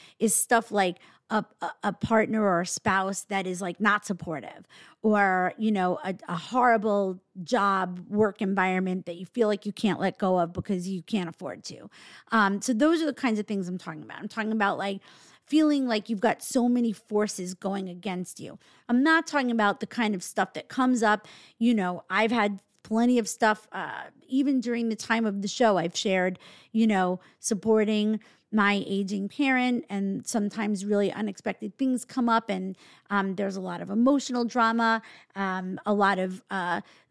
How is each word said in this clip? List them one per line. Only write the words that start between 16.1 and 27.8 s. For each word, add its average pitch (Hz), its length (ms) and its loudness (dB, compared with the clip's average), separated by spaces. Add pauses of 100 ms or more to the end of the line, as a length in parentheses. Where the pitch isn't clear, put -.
got - 240 0
so 247 240 0
many 240 240 2
forces 202 640 -4
going 196 340 -6
against 180 500 -8
you. - 220 -14 (300)
I'm 247 120 4
not 320 240 4
talking 269 240 0
about 208 300 2
the 208 80 -6
kind 214 260 -2
of 185 80 -4
stuff - 340 -2
that - 120 -10
comes 254 340 2
up. 214 240 2 (320)
You 233 160 4
know, 180 360 -2
I've 208 220 2
had 208 280 0 (240)
plenty 240 340 2
of 214 120 0
stuff, 214 420 2
uh, 160 360 -10 (200)
even 262 320 0
during 233 300 -2
the 214 80 -2
time 226 280 0
of 202 160 -2
the 202 60 -4
show, 214 300 4
I've 170 180 -2
shared, 185 420 0 (360)
you 220 120 4
know, 185 360 2 (180)
supporting 214 800 2 (320)